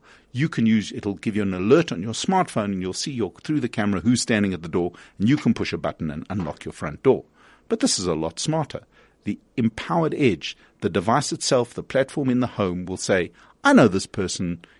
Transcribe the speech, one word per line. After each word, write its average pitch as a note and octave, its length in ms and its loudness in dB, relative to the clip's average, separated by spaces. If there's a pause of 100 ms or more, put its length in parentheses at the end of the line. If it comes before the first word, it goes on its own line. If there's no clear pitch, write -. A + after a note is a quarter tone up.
(320)
you D3 180 -2
can A#2 160 0
use, A2 260 2
it'll G#2 220 -4
give G2 220 -6
you G#2 80 0
an G2 100 -2
alert A#2 380 4
on E2+ 100 -6
your A2 120 -6
smartphone C#3 580 -2
and F#2+ 100 -4
you'll F#2 120 -4
see - 180 -8
your, G#2+ 200 -4 (120)
through D3+ 160 -2
the B2 100 -2
camera G2+ 320 -2
who's A2+ 220 2
standing G2+ 300 0
at E2 100 -10
the E2+ 40 -10
door, F2 260 -2 (260)
and G2+ 100 2
you D3 80 4
can A#2+ 160 2
push - 180 -4
a F2+ 60 -4
button D#2+ 320 -6
and D2 220 -10
unlock E2+ 340 -8
your - 80 -10
front D2 300 -10
door. A#2 200 4 (460)
But A#3 120 -2
this - 180 0
is F#2 80 -4
a E2 80 2
lot D#2+ 240 -4
smarter. D#3 420 -4 (440)
The G#2 120 -4 (200)
empowered D#3 580 0
edge, G#2+ 420 0 (220)
the G#2+ 100 -2
device G#2 440 0
itself, B2 400 0
the - 100 -10
platform C3 460 -2
in B2 100 2
the B2 80 0
home F2+ 380 -2
will F#2 120 -8
say, F2+ 360 0 (280)
"I C#4+ 120 6
know D3 160 10
this F#2+ 180 -2
person, F2+ 560 -4 (160)